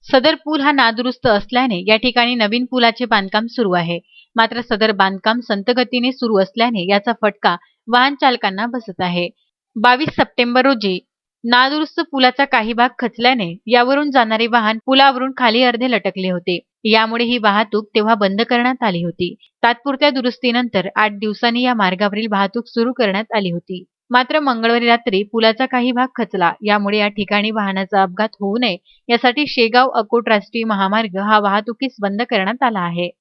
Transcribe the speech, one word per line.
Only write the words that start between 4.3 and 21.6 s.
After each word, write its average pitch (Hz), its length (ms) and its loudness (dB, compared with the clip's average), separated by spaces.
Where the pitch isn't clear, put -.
मात्र 226 260 0
सदर 220 300 0
बांधकाम 196 480 0
संत 202 380 -4
गतीने 247 340 -2
सुरू 226 280 -2
असल्याने 220 500 -2
याचा 202 320 0
फटका 202 340 0
वाहन 254 340 2
चालकांना 226 440 0
बसत 233 360 -8
आहे. 175 260 -2
बावीस 247 340 2
सप्टेंबर 247 560 0
रोजी 208 340 0
नादुरुस्त 269 560 0
पुलाचा 262 340 2
काही 233 280 -2
भाग 233 160 2
खचल्याने 226 540 -2
यावरून 254 460 2
जाणारे 226 360 2
वाहन 220 380 0
पुलावरून 262 520 4
खाली 240 260 2
अर्धे 247 280 0
लटकले 190 380 -2
होते. 175 300 -4
यामुळे 220 400 0
ही 240 140 -2
वाहतूक 208 480 0
तेव्हा 220 200 4
बंद 202 260 0
करण्यात 247 420 0
आली 180 200 0
होती. 175 300 -4
तात्पुरत्या 262 460 0
दुरुस्तीनंतर 240 880 -2
आठ 214 160 2
दिवसांनी 220 520 -2